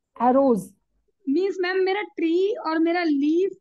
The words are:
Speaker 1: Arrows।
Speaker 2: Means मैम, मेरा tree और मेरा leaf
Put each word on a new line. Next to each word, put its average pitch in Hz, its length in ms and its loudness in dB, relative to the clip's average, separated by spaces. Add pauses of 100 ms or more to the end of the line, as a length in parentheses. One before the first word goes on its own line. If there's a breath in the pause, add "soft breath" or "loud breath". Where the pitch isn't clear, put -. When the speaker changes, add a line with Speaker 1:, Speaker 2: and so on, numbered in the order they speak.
(220)
Speaker 1:
Arrows। 254 520 2 (540)
Speaker 2:
Means 359 320 -2
मैम, 370 160 -2
मेरा 381 260 0
tree 349 520 -2
और 320 240 -4
मेरा 339 240 0
leaf 320 580 0